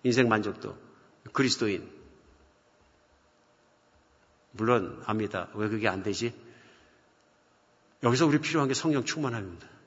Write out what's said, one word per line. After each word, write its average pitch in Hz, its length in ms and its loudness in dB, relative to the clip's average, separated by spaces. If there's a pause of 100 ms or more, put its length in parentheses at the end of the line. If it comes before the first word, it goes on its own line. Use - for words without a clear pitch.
인생 123 260 4
만족도. 104 480 0 (560)
그리스도인. 107 560 0 (2750)
물론 110 540 0
압니다. 104 480 -2
왜 107 160 -4
그게 110 180 -2
안 95 160 -2
되지? 107 300 -4 (1700)
여기서 127 240 4
우리 147 120 4
필요한 151 280 0
게 131 60 -2
성령 143 320 0
충만함입니다. 110 600 -6 (200)